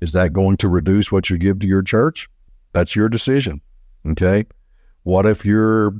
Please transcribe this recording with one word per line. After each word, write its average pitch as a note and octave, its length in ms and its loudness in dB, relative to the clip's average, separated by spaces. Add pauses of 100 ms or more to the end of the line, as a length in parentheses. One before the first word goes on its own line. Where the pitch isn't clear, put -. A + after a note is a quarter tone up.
Is E2 120 -6
that F2+ 200 2
going F#2+ 260 2
to G2+ 100 0
reduce F2+ 440 2
what F#2+ 160 -2
you F#2 80 -2
give F#2+ 220 0
to G2 80 -4
your F#2+ 160 2
church? A2+ 480 -2 (420)
That's F2 240 -2
your A2 140 2
decision, A#2 500 -2 (460)
okay? F#2+ 400 0 (560)
What F#2 240 2
if G#2+ 180 0
you're G#2+ 560 2